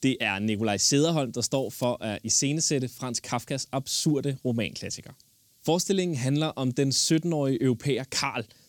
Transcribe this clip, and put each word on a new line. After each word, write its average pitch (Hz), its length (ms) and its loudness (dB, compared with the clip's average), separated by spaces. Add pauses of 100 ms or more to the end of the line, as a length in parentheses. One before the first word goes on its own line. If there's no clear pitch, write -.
Det 131 180 4
er 101 180 0
Nikolaj 107 380 2
Sederholm, 147 540 2
der 127 100 -4
står 131 280 0
for - 340 -2
at 107 200 -4
iscenesætte 139 640 0
Franz 123 320 -6
Kafkas - 520 -6
absurde 135 720 0
romanklassiker. - 680 -4 (540)
Forestillingen 180 520 2
handler 139 300 2
om 131 240 -2
den 135 200 2
sytten-årige 156 720 2
europæer 127 480 0
Karl, 120 320 -2 (260)